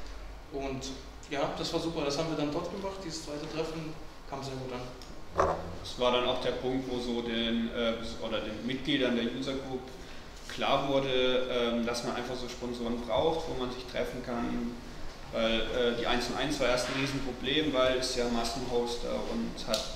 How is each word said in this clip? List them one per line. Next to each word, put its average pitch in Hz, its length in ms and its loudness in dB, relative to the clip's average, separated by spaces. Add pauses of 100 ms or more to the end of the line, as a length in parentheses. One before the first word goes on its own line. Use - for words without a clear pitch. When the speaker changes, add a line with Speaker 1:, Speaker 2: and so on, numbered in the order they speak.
(520)
Speaker 1:
Und 139 360 -4 (420)
ja, 147 260 0
das 160 180 -4
war 165 60 2
super, 160 240 -2
das 139 140 0
haben 160 140 0
wir 147 60 -2
dann 147 140 0
dort 170 200 -2
gemacht, 190 340 -6
dieses 156 200 -6
zweite 147 280 -6
Treffen, 160 400 -4 (380)
kam 139 100 -6
sehr 131 140 -6
gut 131 180 -6
an. - 800 -2 (300)
Speaker 2:
Das - 160 -8
war 123 120 8
dann 123 140 4
auch 127 160 2
der 123 120 2
Punkt, 127 360 0
wo 123 80 0
so 120 240 0
den, 117 480 2
äh, 117 240 2 (320)
oder 110 160 0
den 110 240 -4
Mitgliedern 127 500 2
der 117 100 2
User 135 280 -2
Group 135 280 -4 (720)
klar 131 340 4
wurde, 127 640 4
ähm, 117 340 2
dass 120 200 0
man 117 120 -2
einfach 123 200 -4
so 123 120 -4
Sponsoren 117 540 -2
braucht, 151 480 2
wo 131 100 -2
man 123 140 -2
sich - 120 -8
treffen 123 380 -2
kann. 120 520 -2 (560)
Weil, 113 300 2
äh, 117 380 2
die - 60 0
eins 120 220 2
und 107 100 -2
eins 143 220 0
war 127 80 6
erst 123 220 4
ein 135 120 0
Riesenproblem, 135 720 2
weil 127 240 6
es - 180 0
ja 120 140 4
Massenhoster 120 880 2 (160)
und 117 360 -2
hat, 113 160 2 (120)